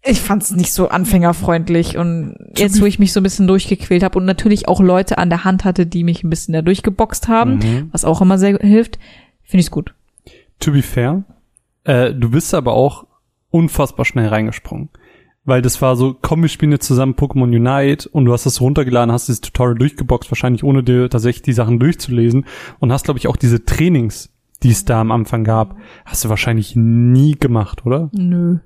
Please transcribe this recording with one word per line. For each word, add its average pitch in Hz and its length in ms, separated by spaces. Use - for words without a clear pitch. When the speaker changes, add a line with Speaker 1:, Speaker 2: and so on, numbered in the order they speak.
Speaker 1:
ich 226 120
fand's 202 300
nicht 175 200
so 185 160
anfängerfreundlich 170 1080
und 170 380
Speaker 2:
To - 60
Speaker 1:
jetzt, 202 160
Speaker 2:
be 208 40
Speaker 1:
wo 208 40
ich 208 140
mich 196 120
so 208 80
ein 190 40
bisschen 190 240
durchgequält 190 560
hab 185 120
und 185 100
natürlich 196 440
auch 180 100
Leute 185 380
an 175 120
der 170 140
Hand 190 220
hatte, 180 200
die 170 200
mich 170 180
ein 165 60
bisschen 156 240
da 160 80
durchgeboxt 196 640
haben, 233 300
Speaker 2:
Mhm. 120 340
Speaker 1:
was - 140
auch 165 160
immer 190 160
sehr 202 220
hilft, 220 400
find - 160
ich's 170 120
gut. - 220
Speaker 2:
To 156 120
be 143 100
fair, 143 420
äh, 127 300
du 117 160
bist 151 240
aber 123 200
auch 131 320
unfassbar 151 560
schnell 113 240
reingesprungen. 107 600
Weil 127 180
das 123 200
war 131 140
so, 131 260
komm, 160 200
wir 160 80
spielen 147 240
jetzt - 140
zusammen 131 280
Pokémon 131 280
Unite 139 540
und 139 160
du 120 80
hast 120 120
das 131 140
runtergeladen, 123 540
hast 120 160
dieses 117 120
Tutorial 123 360
durchgeboxt, 127 520
wahrscheinlich 120 340
ohne 139 200
dir 123 260
tatsächlich 120 320
die 135 120
Sachen 117 260
durchzulesen 123 680
und 131 120
hast, 135 140
glaub 143 120
ich, - 120
auch 117 80
diese 117 260
Trainings, 143 680
die 120 80
es 104 120
da 117 160
am 113 120
Anfang 113 340
gab, 110 300
hast - 200
du 113 40
wahrscheinlich 110 460
nie 120 640
gemacht, 117 460
oder? 143 280
Speaker 1:
Nö. 175 520